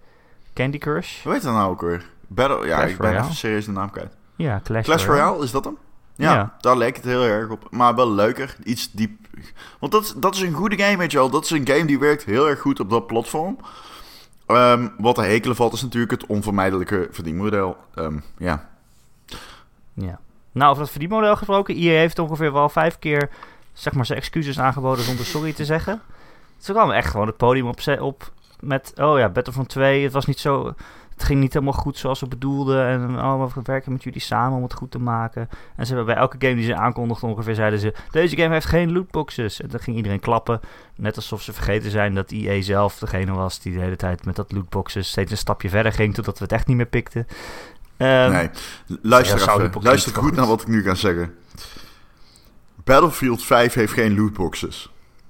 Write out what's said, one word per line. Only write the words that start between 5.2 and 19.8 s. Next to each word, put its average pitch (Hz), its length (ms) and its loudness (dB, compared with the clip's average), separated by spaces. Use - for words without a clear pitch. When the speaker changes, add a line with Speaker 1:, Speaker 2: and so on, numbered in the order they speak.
Speaker 2:
Royale, 170 160 -2
is 120 60 -4
dat 135 140 -2
hem? 294 120 -10
Ja, 147 200 2
Speaker 1:
Ja. 101 260 0
Speaker 2:
daar 123 160 4
leek 120 200 2
het - 80 -14
heel 127 180 2
erg 110 280 0
op. 107 200 -10
Maar 120 240 4
wel 120 180 4
leuker, 120 520 0
iets - 280 -4
diep. 107 260 -4
Want 143 140 -2
dat, 214 240 2
dat 185 180 0
is 190 60 -4
een 180 120 0
goede 196 260 -2
game, 202 180 4
weet 170 160 -2
je 147 60 2
wel. 131 120 4
Dat 151 140 0
is - 60 -6
een 147 160 0
game 143 180 4
die 143 140 2
werkt 147 260 2
heel 135 240 2
erg 139 120 0
goed 139 200 0
op 101 100 -6
dat 113 160 2
platform. 120 500 -4
Ehm, 120 420 6
wat 120 160 2
te 117 80 0
hekelen 113 340 2
valt 117 160 2
is - 100 -6
natuurlijk 120 300 -2
het - 140 -4
onvermijdelijke 98 840 0
verdienmodel. 95 680 -4
Ehm, 76 240 -6
ja. 80 300 -4